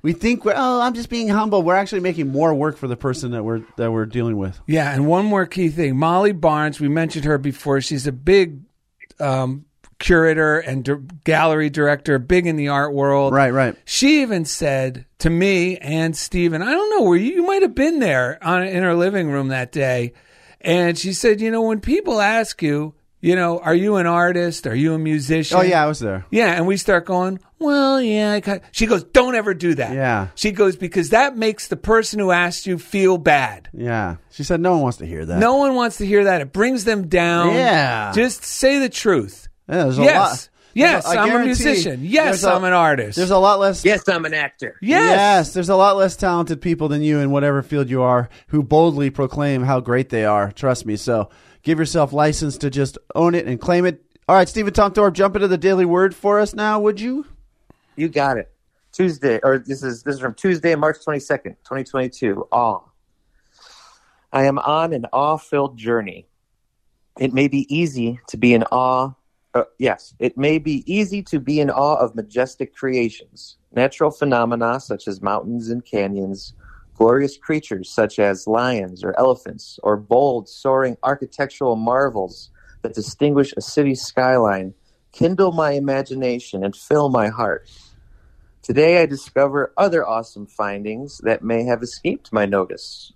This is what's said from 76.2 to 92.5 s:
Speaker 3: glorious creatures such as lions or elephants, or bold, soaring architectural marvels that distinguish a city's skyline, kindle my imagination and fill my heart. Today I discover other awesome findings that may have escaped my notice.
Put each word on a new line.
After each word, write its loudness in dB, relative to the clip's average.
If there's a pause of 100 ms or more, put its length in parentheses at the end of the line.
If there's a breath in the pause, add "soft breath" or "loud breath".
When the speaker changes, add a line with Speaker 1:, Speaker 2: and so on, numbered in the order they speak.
Speaker 3:
glorious 2
creatures -6
such 0
as 0
lions -2
or -4
elephants, -2
or 2
bold, 0
soaring -2
architectural -4
marvels -2 (320 soft breath)
that -8
distinguish -2
a -6
city's -2
skyline, 0 (380)
kindle 0
my 0
imagination -4
and -6
fill 0
my 2
heart. -4 (920 soft breath)
Today 2
I 4
discover -2
other 0
awesome -8
findings -8
that -2
may -2
have -2
escaped -8
my 0
notice. -6